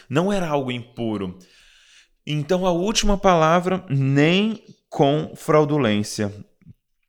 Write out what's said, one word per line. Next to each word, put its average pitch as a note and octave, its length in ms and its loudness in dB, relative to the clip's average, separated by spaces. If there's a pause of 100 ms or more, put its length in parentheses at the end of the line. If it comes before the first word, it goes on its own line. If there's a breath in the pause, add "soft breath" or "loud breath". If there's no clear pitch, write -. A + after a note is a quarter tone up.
não F3 240 0
era F3+ 140 -2
algo C#3 240 -4
impuro. A2 640 -8 (880 soft breath)
Então D3+ 400 -2
a F3+ 60 0
última G3+ 460 0
palavra, F3+ 720 2
"nem D3 720 2 (260)
com D3+ 460 0
fraudulência", A#2 960 0 (760)